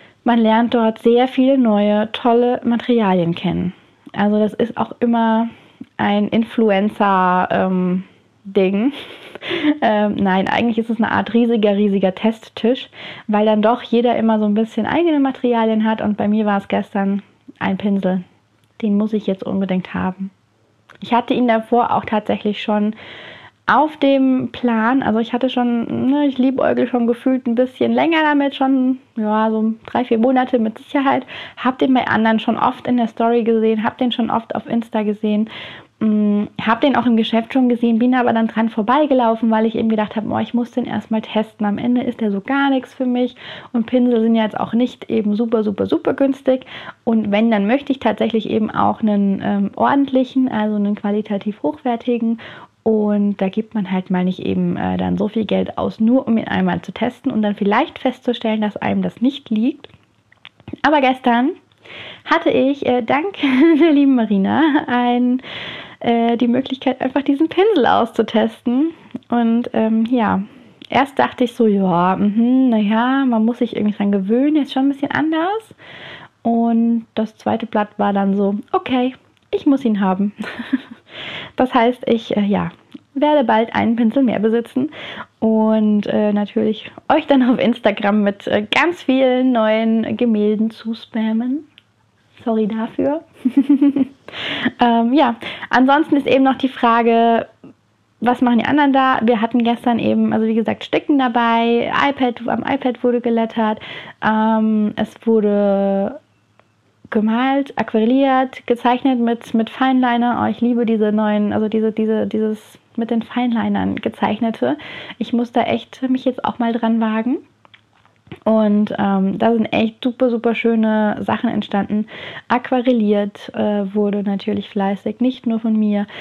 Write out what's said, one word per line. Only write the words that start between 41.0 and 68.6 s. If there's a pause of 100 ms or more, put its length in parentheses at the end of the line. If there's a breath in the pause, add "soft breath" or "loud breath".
testen,
am
Ende
ist
der
so
gar
nichts
für
mich (340 loud breath)
und
Pinsel
sind
ja
jetzt
auch
nicht
eben
super,
super,
super
günstig (400 loud breath)
und
wenn,
dann
möchte
ich
tatsächlich
eben
auch
einen,
ähm,
ordentlichen,
also
einen
qualitativ
hochwertigen (420 loud breath)
und
da
gibt
man
halt
mal
nicht
eben,
äh,
dann
so
viel
Geld
aus,
nur
um
ihn
einmal
zu
testen
und
dann
vielleicht
festzustellen,
dass
einem
das
nicht
liegt. (920)
Aber
gestern (720 loud breath)
hatte
ich,
äh,
dank (220)
<laughs>
der
lieben
Marina
ein, (600 loud breath)
äh,
die
Möglichkeit,
einfach
diesen
Pinsel
auszutesten. (380 loud breath)